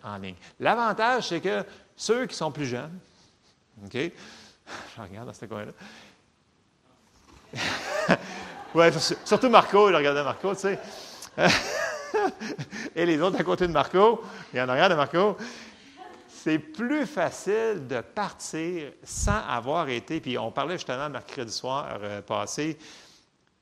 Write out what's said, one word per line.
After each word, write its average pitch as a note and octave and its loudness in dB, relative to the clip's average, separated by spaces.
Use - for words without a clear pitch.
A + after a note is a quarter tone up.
en G#2 -10
ligne. F#2+ -10
L'avantage, A3 2
c'est E3+ -2
que G3 -2
ceux A#3+ 0
qui - -8
sont D#3 -4
plus D3 -4
jeunes, C#3+ -6
OK, F#2+ -12
je - -10
regarde G#2 -14
dans A#2+ -12
ce - -16
coin-là. G#2+ -10
<laughs> - -2
Ouais, E3 8
sur-, D3 -2
surtout G#3+ 2
Marco, G3+ 8
je F3 6
regardais C#3+ 2
Marco, C#3+ -4
tu F#3+ -8
sais. F#3+ -2
<laughs> - -2
Et E3 2
les D#3+ 4
autres F#3+ 2
à F#3 2
côté F3+ 2
de E3+ -4
Marco, G3 6
et B2+ 0
en B2+ 0
arrière D3 6
de F3 4
Marco. E3+ 4
C'est D#3 4
plus A#3+ -2
facile G3 0
de B2 -2
partir E3 -6
sans G#3 -2
avoir C3+ 0
été, B2+ -4
puis B2 -4
on A2+ -4
parlait C#3 -4
justement C#3+ -6
mercredi B2 -10
soir, C3 -6
euh, G#2 -8
passé, B2+ -4
tu - -20